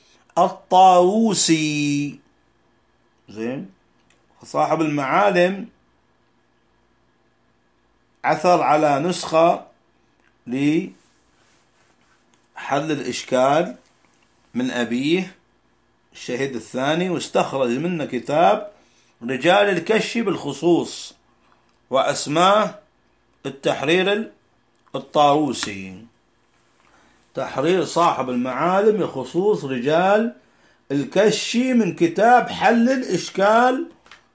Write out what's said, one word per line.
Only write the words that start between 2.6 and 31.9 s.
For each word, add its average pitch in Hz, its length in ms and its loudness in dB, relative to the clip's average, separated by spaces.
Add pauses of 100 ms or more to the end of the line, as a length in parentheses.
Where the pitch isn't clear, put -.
زين، 123 400 -10 (760)
صاحب 151 380 -2
المعالم 175 880 0 (2500)
عثر 156 380 2
على 147 380 2
نسخة 165 680 0 (800)
لحل 147 440 -2 (2000)
الإشكال 139 840 0 (760)
من 127 180 -2
أبيه 135 640 -2 (800)
الشهيد 127 420 -6
الثاني، 151 540 -4
واستخرج 135 600 -2
منه 151 360 -2
كتاب 156 640 0 (520)
رجال 165 460 2
الكشي 208 520 -2
بالخصوص، 160 920 -2 (760)
وأسماه 165 920 0 (640)
التحرير 160 680 -2
ال-، 226 180 -4 (640)
الطاووسي. 113 1120 0 (1300)
تحرير 147 520 -2
صاحب 147 440 -2
المعالم 165 720 0
لخصوص 165 640 -4
رجال 175 680 0 (560)
الكشي 208 840 0
من 214 220 2